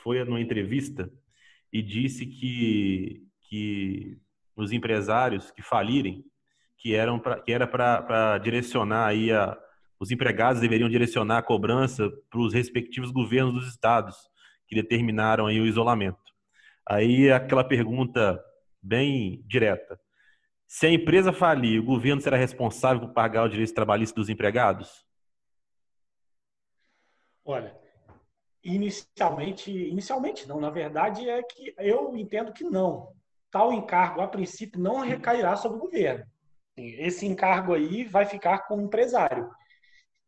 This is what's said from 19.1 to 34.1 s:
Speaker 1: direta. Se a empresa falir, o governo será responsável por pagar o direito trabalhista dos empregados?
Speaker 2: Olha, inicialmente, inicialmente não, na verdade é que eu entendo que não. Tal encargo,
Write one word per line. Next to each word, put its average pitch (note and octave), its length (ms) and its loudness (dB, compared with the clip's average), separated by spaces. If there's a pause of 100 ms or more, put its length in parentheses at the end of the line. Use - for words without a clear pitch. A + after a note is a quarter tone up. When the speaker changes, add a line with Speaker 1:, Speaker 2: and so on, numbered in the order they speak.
Speaker 1:
direta. G#2 540 0 (640)
Se - 220 0
a - 20 8
empresa E3+ 440 4
falir, B2 480 4
o A2 40 -4
governo C3 360 2
será C3+ 160 2
responsável B2 680 0
por - 80 -16
pagar A2+ 300 2
o A2+ 60 2
direito A2 240 -2
trabalhista G#2+ 440 0
dos G#2+ 120 -4
empregados? G#2 760 0 (2500)
Speaker 2:
Olha, B2 320 -8 (880)
inicialmente, F#3+ 1080 -4
inicialmente G3+ 800 -6
não, D3+ 140 -8
na D3+ 80 -4
verdade E3+ 600 -4
é A#3+ 140 -4
que - 340 -16
eu B3 380 0
entendo G#3+ 380 -6
que - 100 -14
não. F#3+ 480 -2 (400)
Tal A3+ 220 4
encargo, F3+ 480 0